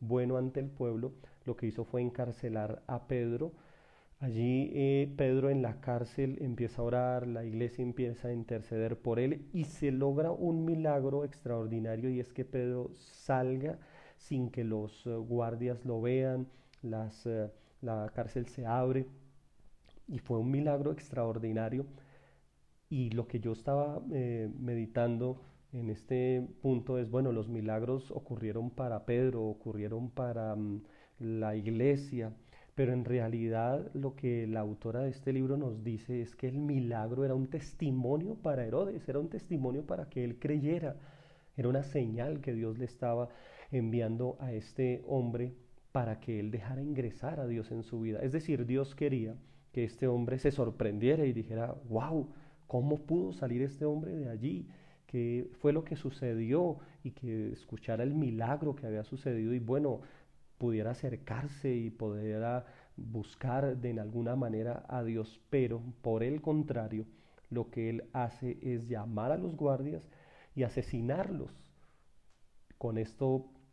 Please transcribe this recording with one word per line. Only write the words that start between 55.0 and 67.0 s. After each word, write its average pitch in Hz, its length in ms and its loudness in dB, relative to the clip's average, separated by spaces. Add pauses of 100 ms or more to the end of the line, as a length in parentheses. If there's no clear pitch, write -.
¿Qué 120 520 0
fue 147 140 6
lo 156 120 2
que 156 120 -6
sucedió?", 131 800 2 (240)
y 127 80 -6
que 110 420 -4
escuchara 113 520 -4
el 143 100 2
milagro 139 600 0
que 143 120 -8
había 107 180 -2
sucedido 120 480 0
y, 127 60 2
bueno, 127 420 2 (580)
pudiera 113 320 2
acercarse 131 840 -4
y 117 140 0
pudiera 110 800 -2 (300)
buscar 123 800 -2
de 123 120 -2
en 113 80 -2
alguna 117 380 -2
manera 117 520 -2
a 123 140 -2
Dios. 113 460 -2
Pero, 120 340 2 (200)
por 113 200 2
el 147 200 0
contrario, 120 640 0 (420)